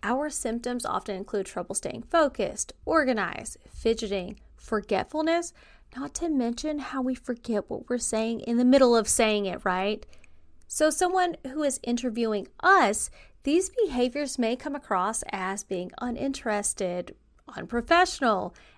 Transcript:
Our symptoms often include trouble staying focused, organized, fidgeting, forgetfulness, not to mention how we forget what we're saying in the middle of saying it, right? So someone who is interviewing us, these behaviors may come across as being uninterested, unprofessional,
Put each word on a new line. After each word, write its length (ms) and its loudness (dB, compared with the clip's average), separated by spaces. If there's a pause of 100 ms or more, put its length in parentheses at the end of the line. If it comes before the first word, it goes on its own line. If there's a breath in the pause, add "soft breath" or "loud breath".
Our 260 -2
symptoms 560 -4
often 300 -4
include 300 -4
trouble 280 -8
staying 380 -6
focused, 640 0 (100)
organized, 760 0 (140)
fidgeting, 680 -4 (160)
forgetfulness, 960 -2 (420 soft breath)
not 200 -12
to 120 -4
mention 520 -2
how 220 -6
we 140 -2
forget 540 -4
what 200 -10
we're 80 -2
saying 440 -2
in 160 0
the 80 4
middle 320 8
of 100 4
saying 380 4
it, 180 -6
right? 420 -2 (680 soft breath)
So 200 4
someone 440 2 (160)
who 120 -4
is 180 0
interviewing 680 -2 (120)
us, 500 4 (320 loud breath)
these 300 2
behaviors 680 0
may 180 0
come 200 -6
across 560 -2
as 320 -4
being 360 -6
uninterested, 1160 -4 (400)
unprofessional, 1000 0 (240 soft breath)